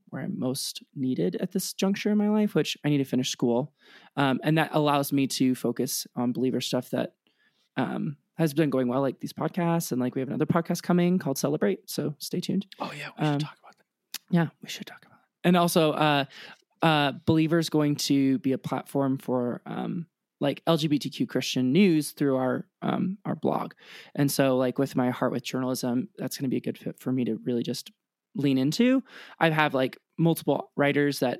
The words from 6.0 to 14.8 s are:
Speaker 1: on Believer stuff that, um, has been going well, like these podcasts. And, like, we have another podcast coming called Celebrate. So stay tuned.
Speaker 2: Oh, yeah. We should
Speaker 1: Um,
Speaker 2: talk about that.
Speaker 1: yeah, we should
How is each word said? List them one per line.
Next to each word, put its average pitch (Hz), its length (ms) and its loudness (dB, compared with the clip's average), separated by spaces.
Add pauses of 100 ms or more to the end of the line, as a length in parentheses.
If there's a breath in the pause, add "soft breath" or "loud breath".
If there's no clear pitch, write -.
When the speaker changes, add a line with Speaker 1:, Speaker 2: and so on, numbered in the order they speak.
Speaker 1:
on 123 180 0
Believer 123 260 0
stuff 127 300 -4
that, 123 240 -4 (600)
um, 131 420 -4 (180)
has 160 180 0
been 151 160 2
going 131 180 0
well, 127 140 0
like 135 180 -2
these - 140 -10
podcasts. 170 580 -2
And, 127 80 0
like, 123 140 -2
we 135 80 -2
have 123 80 -4
another 151 160 -2
podcast 170 380 0
coming 175 340 4
called 139 220 -2
Celebrate. 175 500 -2
So 147 300 -4
stay - 200 -6
tuned. - 280 -4 (120)
Speaker 2:
Oh, - 160 -8
yeah. - 220 -12
We - 80 -2
should 151 80 2
Speaker 1:
Um, 143 60 0
Speaker 2:
talk 151 200 -8
about - 180 -20
that. - 80 -20 (440)
Speaker 1:
yeah, 170 180 2 (140)
we - 80 -16
should - 160 -12